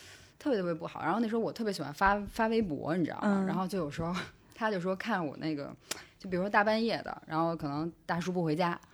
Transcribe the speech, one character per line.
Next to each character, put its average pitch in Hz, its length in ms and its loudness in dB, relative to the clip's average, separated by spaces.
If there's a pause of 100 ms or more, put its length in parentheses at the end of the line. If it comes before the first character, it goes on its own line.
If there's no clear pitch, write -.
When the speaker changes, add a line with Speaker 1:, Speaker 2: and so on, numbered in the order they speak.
(380)
Speaker 1:
特 302 140 -2
别， 220 80 2
特 185 40 0
别 175 100 0
不 165 120 -6
好。 - 160 -10
然 151 100 0
后 208 80 2
那 233 80 2
时 214 80 -2
候 226 60 2
我 165 100 0
特 - 120 -6
别 208 100 0
喜 175 80 -6
欢 139 100 -6
发， 202 300 4 (100)
发 226 160 2
微 226 140 2
博， 165 340 -2
你 180 80 2
知 - 60 2
道 - 80 -6
吗？ - 60 -4
Speaker 2:
嗯。 196 240 4
Speaker 1:
然 170 100 0
后 185 100 0
就 190 120 -2
有 151 100 -2
时 165 140 -4
候 170 100 -2 (420)
他 220 160 0
就 190 80 0
说 185 160 0
看 190 280 -2
我 139 140 -4
那 151 180 -2
个， 135 160 -6 (460)
就 - 100 -12
比 185 80 -2
如 175 60 2
说 202 80 0
大 208 140 6
半 220 200 4
夜 214 200 2
的， - 240 -8
然 156 100 -2
后 165 180 4
可 160 120 -4
能 151 240 -2 (140)
大 170 140 0
叔 175 120 -2
不 180 120 0
回 151 120 2
家， 170 240 2 (140)